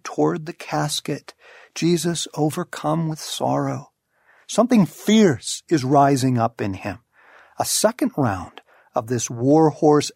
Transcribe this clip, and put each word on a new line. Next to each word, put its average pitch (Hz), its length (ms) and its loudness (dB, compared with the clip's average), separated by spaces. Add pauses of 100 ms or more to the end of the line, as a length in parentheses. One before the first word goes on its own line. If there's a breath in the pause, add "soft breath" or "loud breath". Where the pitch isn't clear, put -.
toward 156 420 -2
the 170 60 -12
casket. - 800 -6 (400 loud breath)
Jesus 170 600 -2
overcome 156 760 -4
with 156 140 -8
sorrow. 135 720 -4 (540 soft breath)
Something 226 380 2
fierce - 840 0
is 143 160 0
rising 135 520 4
up 113 220 -2
in 104 140 -4
him. 95 260 -10 (580 soft breath)
A - 60 -2
second - 540 -2
round 101 440 -4 (320 soft breath)
of 117 140 -4
this 123 220 -4
war 139 400 4
horse 147 460 2